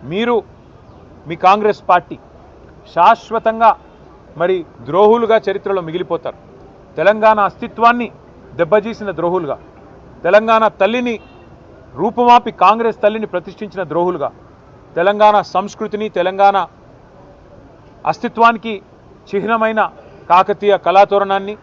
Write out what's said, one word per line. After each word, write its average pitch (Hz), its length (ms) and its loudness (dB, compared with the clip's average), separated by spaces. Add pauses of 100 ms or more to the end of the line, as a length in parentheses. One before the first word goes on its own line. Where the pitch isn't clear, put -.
మీరు 214 380 -2 (840)
మీ 160 100 -10
కాంగ్రెస్ 202 520 0
పార్టీ 175 300 -2 (760)
శాశ్వతంగా 220 840 0 (600)
మరి 175 300 -2 (140)
ద్రోహులుగా 214 600 2 (100)
చరిత్రలో 196 320 -4
మిగిలిపోతారు. 165 540 -8 (600)
తెలంగాణ 214 440 2
అస్తిత్వాన్ని 226 720 -2 (420)
దెబ్బతీసిన 202 560 -2
ద్రోహులుగా, 165 480 -4 (640)
తెలంగాణ 220 440 2
తల్లిని 220 540 -2 (760)
రూపుమాపి 240 540 2
కాంగ్రెస్ 220 520 0
తల్లిని 214 240 -2
ప్రతిష్ఠించిన 185 580 -10
ద్రోహులుగా, 160 460 -4 (680)
తెలంగాణ 208 440 4
సంస్కృతిని, 208 680 -6
తెలంగాణ 190 580 0 (1400)
అస్తిత్వానికి 220 760 -2 (520)
చిహ్నమైన 220 560 -2 (400)
కాకతీయ 190 480 2
కళాతోరణాన్ని 196 840 0